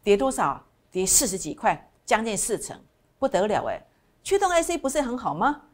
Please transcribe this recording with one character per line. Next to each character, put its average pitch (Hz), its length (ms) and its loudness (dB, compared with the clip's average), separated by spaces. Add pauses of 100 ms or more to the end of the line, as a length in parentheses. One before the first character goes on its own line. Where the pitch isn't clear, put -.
跌 202 120 6
多 262 140 2
少？ 196 320 -2 (280)
跌 185 140 -2
四 240 220 2
十 185 120 -4
几 147 160 -8
块， - 360 -2 (140)
将 220 200 2
近 220 120 -4
四 185 220 -2
成， - 200 -12 (400)
不 - 80 -2
得 190 200 2
了 202 220 0
哎！ 90 120 -6 (420)
驱 392 160 0
动 392 120 2
I 339 120 4
C 339 140 -2
不 294 120 -4
是 294 120 0
很 247 160 -2
好 185 180 -4
吗？ 262 280 0 (120)